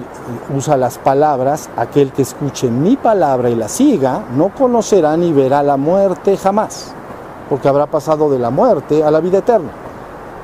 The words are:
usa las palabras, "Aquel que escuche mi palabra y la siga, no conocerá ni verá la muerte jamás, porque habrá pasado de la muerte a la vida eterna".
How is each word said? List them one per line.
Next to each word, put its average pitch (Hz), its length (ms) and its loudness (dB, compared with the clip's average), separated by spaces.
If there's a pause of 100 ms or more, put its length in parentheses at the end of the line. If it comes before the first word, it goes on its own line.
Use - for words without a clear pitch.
(560)
usa 139 220 0
las 127 200 -2
palabras, 143 760 0
"Aquel 131 380 0
que - 80 0
escuche 131 500 -4
mi 160 240 2
palabra 147 540 2
y 120 60 0
la 220 120 -2
siga, 185 560 0 (100)
no 151 220 2
conocerá 208 600 2
ni 175 160 2
verá 139 280 4
la 143 140 2
muerte 185 640 2
jamás, - 560 -2 (540)
porque 143 200 -2
habrá 143 180 2
pasado 151 420 0
de 135 120 2
la 120 100 0
muerte 156 540 2
a 151 80 2
la 156 80 4
vida 180 180 2
eterna". 190 320 0 (760)